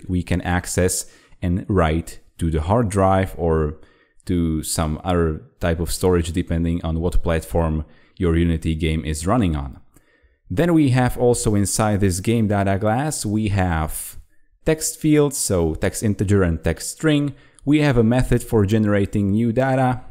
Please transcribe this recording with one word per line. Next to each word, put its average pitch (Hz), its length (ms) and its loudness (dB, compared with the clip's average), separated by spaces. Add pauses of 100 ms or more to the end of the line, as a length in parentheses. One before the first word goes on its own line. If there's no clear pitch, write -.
we 90 160 -2
can 90 200 -2
access 90 600 -2 (360)
and 90 260 -2
write 85 540 0 (160)
to 85 120 -2
the 78 120 0
hard 107 260 0
drive 95 500 2
or 80 400 0 (460)
to 82 400 0
some 78 400 -2
other 85 400 0 (160)
type 85 220 -2
of 82 100 -4
storage, 87 400 0
depending 85 540 -2
on 80 160 -2
what 85 200 0
platform 80 640 -2 (320)
your 85 220 0
Unity 85 360 0
game 80 300 -2
is 78 240 -6
running 101 260 2
on. 71 280 -8 (680)
Then 165 240 2
we 151 180 4
have 123 260 2
also 120 380 2
inside 101 440 0
this 95 220 0
game 110 260 0
data 98 320 0
class, 120 460 -2
we 107 240 -2
have 87 680 -2 (480)
text 156 340 -2
fields, 147 400 2
so 85 380 0
text - 280 -4
integer 101 380 2
and 85 220 0
text - 260 -4
string. 147 460 0 (300)
We 147 160 2
have 143 160 2
a 120 60 4
method 120 400 2
for 110 220 2
generating 104 640 2
new 117 200 0
data 127 600 0